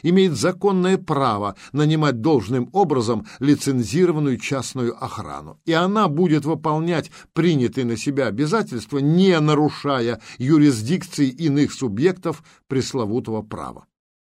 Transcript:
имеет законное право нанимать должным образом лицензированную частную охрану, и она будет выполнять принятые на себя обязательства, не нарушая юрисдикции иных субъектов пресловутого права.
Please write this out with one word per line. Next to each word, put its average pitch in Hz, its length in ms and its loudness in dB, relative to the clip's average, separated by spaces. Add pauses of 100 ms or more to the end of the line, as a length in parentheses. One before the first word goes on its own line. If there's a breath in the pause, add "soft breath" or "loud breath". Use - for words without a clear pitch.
имеет 180 340 4
законное 185 600 0
право 117 580 -2 (160 loud breath)
нанимать 151 480 2
должным 123 520 0
образом 127 540 0 (140)
лицензированную 139 1000 0
частную 123 680 -6
охрану, 76 600 -12
и 165 80 0
она 190 340 2
будет 151 380 2
выполнять 156 680 -2 (220 loud breath)
принятые 135 520 0
на 117 120 -2
себя 135 320 -2
обязательства, 143 680 -4
не 170 420 4
нарушая 143 800 0 (180 loud breath)
юрисдикции 139 920 2
иных 143 440 0
субъектов 156 720 -2 (240 soft breath)
пресловутого 117 760 -4
права. 78 440 -12 (500)